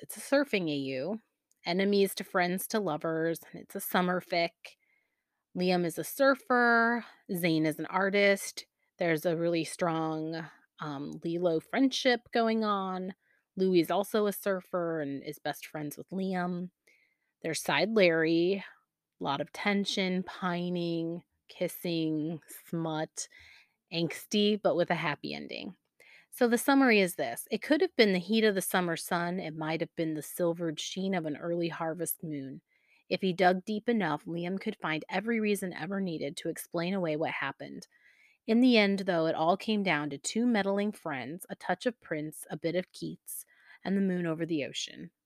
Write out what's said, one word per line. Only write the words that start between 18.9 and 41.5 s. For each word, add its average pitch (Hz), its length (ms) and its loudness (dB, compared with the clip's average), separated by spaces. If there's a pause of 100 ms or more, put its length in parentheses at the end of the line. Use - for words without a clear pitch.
lot 139 220 -2
of 175 140 -8
tension, 190 720 0
pining, 175 960 -4 (260)
kissing, 160 920 -4 (280)
smut, 160 600 -4 (600)
angsty, 208 720 0
but 156 140 4
with 170 140 2
a 180 60 0
happy 151 360 -4
ending. - 440 -10 (560)
So 247 140 2
the 233 120 4
summary 262 420 6
is 180 160 2
this. 127 340 -6
"It 214 100 -2
could 302 200 2
have 359 160 0
been 214 160 6
the 180 60 4
heat 214 260 2
of 214 100 4
the 190 80 0
summer 175 340 0
sun. 175 440 -2
It 156 160 -8
might 160 240 -4
have 160 160 -6
been 160 180 -2
the 147 80 -6
silvered 170 560 -2
sheen 190 340 -4
of 165 140 -2
an 151 100 -6
early 170 320 -2
harvest 165 540 -6
moon. 147 380 -8 (480)
If - 120 -2
he 190 120 0
dug 185 320 4
deep 214 240 -4
enough, 180 380 0
Liam 175 340 -4
could 214 160 -6
find 156 340 -4
every 220 300 -2
reason 202 320 0
ever 196 280 -6
needed 156 360 -4
to - 120 -6
explain 170 460 -4
away 165 220 0
what 151 160 -2
happened. 139 560 -8 (580)
In 226 140 4
the 247 180 8
end, 196 220 4
though, 175 260 2
it 160 80 2
all 165 220 2
came 214 260 0
down 151 280 0
to 139 80 -8
two 226 280 -2
meddling 202 460 0
friends, 143 580 -8